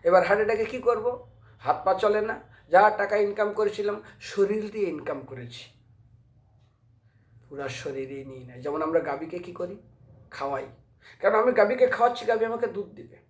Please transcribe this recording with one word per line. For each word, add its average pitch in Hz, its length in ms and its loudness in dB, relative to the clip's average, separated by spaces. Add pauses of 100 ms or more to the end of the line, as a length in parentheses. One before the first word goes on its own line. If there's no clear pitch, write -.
এবার 180 220 6
হার্ট 202 140 4
অ্যাটাকে 214 320 0
কী 254 60 -6 (100)
করব? 226 180 0 (560)
হাত 147 220 0
পা 190 80 4 (100)
চলে 214 260 4
না, 226 60 -6 (380)
যা 185 100 10 (180)
টাকা 202 160 0 (100)
ইনকাম 202 220 0 (100)
করেছিলাম 208 380 -2 (360)
শরীর 202 300 0 (120)
দিয়ে 208 200 -2
ইনকাম 147 240 -6 (120)
করেছি, 123 340 -14 (1800)
পুরা 139 200 -10 (140)
শরীরেই 135 500 -8
নিয়ে 127 180 -14
নেয়। 123 160 -18
যেমন 147 220 -4
আমরা 160 220 2
গাভীকে 160 380 -8
কী 175 140 -14
করি? 185 160 -8 (600)
খাওয়াই, 139 300 -6 (540)
কারণ 214 220 4
আমি 247 180 4
গাভীকে 214 260 4 (100)
খাওয়াচ্ছি, 240 340 2
গাভী 226 200 0
আমাকে 233 160 -2 (100)
দুধ 202 120 -10 (100)
দিবে। - 200 -20 (120)